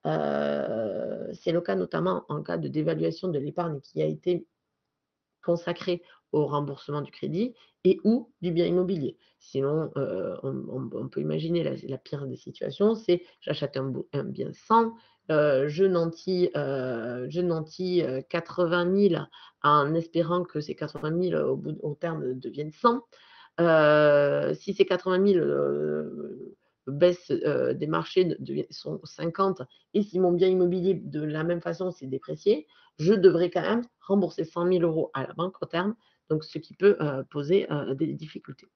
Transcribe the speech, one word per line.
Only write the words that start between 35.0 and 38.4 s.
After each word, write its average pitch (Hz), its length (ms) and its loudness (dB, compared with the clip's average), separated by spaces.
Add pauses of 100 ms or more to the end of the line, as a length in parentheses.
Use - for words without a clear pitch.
à 135 120 -4
la - 80 -14
banque 180 280 -6
au 160 40 -6
terme, 190 280 -2 (340)
donc 156 140 0
ce - 160 -10
qui - 160 -14
peut, 196 260 4
euh, 139 300 -2
poser, 147 400 0
euh, 139 240 -2
des 143 200 -4
difficultés. - 600 -16